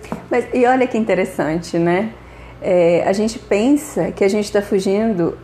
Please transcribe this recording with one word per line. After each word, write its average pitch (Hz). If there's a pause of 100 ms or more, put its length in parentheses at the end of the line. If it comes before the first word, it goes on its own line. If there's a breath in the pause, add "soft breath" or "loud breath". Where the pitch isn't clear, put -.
(300 loud breath)
Mas, 240
e 254
olha 254
que 254
interessante, 180
né? 180 (500 loud breath)
É, 175
a 190
gente 214
pensa 214
que 202
a 196
gente 208
tá 202
fugindo 196